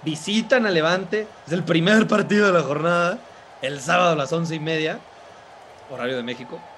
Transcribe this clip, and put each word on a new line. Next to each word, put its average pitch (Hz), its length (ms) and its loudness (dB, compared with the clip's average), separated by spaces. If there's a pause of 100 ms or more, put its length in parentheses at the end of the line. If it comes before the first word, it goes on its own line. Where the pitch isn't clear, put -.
visitan 220 600 0
al 196 80 0
Levante, 185 540 0 (180)
es 147 80 -6
el 175 100 -2
primer 180 440 4
partido 208 400 2
de 190 60 4
la 170 100 4
jornada, 170 560 0 (420)
el 139 200 -6
sábado 170 320 2
a - 20 2
las 139 180 -4
once 165 220 -2
y 156 40 -6
media, 160 400 -4 (920)
horario 123 260 -6
de 120 60 -6
México. 123 360 -10 (180)